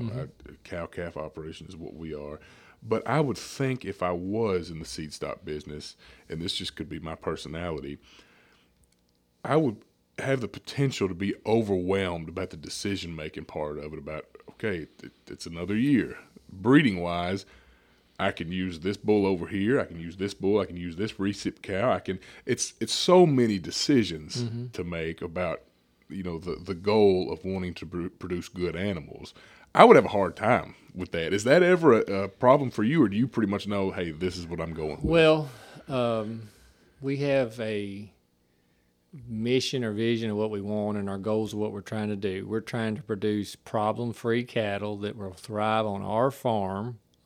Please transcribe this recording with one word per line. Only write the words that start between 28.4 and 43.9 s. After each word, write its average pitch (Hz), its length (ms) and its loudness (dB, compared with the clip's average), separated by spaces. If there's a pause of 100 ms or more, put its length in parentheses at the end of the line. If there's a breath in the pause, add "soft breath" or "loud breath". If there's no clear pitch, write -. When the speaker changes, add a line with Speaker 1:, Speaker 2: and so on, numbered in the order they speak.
Speaker 1:
good 87 280 -4
animals. 87 580 -6 (400 loud breath)
I 202 100 12
would 226 120 12
have 113 80 10
a 82 60 -2
hard 95 260 0
time 104 400 2 (180)
with 90 160 -6
that. 85 220 -2
Is 101 100 0
that 151 220 6
ever 165 380 8
a, - 100 -2 (120)
a 101 40 -6
problem 127 420 6
for 107 140 0
you, 147 180 6
or 107 60 8
do 95 80 0
you 123 100 4
pretty 107 240 0
much 101 160 -2
know, 98 240 0
"Hey, 87 220 -6
this 90 240 -4
is 85 100 -8
what 82 140 -6
I'm 82 120 -4
going 78 300 -4
with"? - 40 -6
Speaker 2:
Well, 156 420 6 (400 loud breath)
um, 113 540 -2 (580 soft breath)
we 135 160 -4
have 135 420 0
a 101 500 -6 (1200)
mission 120 560 0
or 107 80 -2
vision 113 380 0
of 104 60 -2
what 107 140 0
we 104 100 -4
want 104 380 -2
and 98 120 -4
our 98 80 -6
goals 107 340 -2
of 107 60 -6
what 104 140 -2
we're 101 80 -8
trying 107 280 -6
to 104 80 -4
do. 98 300 -4
We're 107 140 -2
trying 110 360 -4
to - 60 -10
produce 104 540 -4
problem-free 117 880 -2